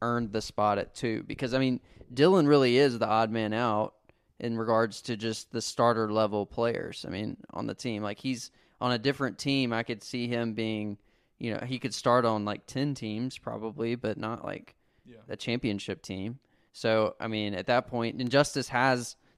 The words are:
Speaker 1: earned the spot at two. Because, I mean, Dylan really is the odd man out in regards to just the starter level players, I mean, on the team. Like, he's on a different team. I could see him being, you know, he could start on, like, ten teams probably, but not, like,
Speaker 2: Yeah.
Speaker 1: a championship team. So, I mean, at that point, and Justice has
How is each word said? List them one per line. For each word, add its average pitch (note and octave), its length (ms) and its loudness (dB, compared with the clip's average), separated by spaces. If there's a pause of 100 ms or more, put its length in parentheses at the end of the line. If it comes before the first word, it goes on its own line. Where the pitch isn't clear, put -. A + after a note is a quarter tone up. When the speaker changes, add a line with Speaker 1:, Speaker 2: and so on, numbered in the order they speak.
Speaker 1:
earned A#2 320 -2
the A2 80 0
spot G#2 380 2
at - 160 -6
two. A2+ 300 -2
Because, A#2 300 -4
I C3 40 2
mean, C3 220 2 (340)
Dylan D#3+ 320 8
really C3+ 320 8
is C3 200 4
the A2 100 0
odd A2 240 2
man A2 200 0
out A2 420 0 (440)
in A#2 180 -4
regards A2+ 460 2
to A#2+ 140 -4
just A2 340 -6
the A#2 100 -4
starter A2+ 500 2
level G#2 360 2
players, A#2 600 -4
I - 40 -10
mean, G2+ 260 -6 (160)
on - 140 -6
the G#2+ 80 -4
team. A2 300 -6
Like, G#2 160 -8
he's B2+ 320 -6 (280)
on B2 120 0
a A#2+ 60 0
different C3 400 0
team. C3+ 340 0
I A2+ 100 0
could A#2 200 -6
see A#2+ 260 -6
him A#2 260 -2
being, G#2+ 420 -4 (420)
you A#2 140 -4
know, - 140 -4
he B2+ 120 -4
could A#2 140 -4
start B2 320 4
on, G#2+ 220 2
like, G#2 200 -6
ten C#3+ 280 -2
teams A2+ 420 -6
probably, A2+ 600 -6
but A2 200 -4
not, A2 280 -6
like, - 300 -10 (300)
Speaker 2:
Yeah. B2 120 -20 (120)
Speaker 1:
a - 80 -8
championship G#2 640 -4
team. G2 380 -8 (340)
So, A2 480 0
I A2+ 80 -4
mean, G#2+ 240 -2
at F#2+ 140 -4
that B2 200 2
point, A#2 320 -4
and B2 120 -4
Justice C#3 380 2
has B2+ 480 0 (220)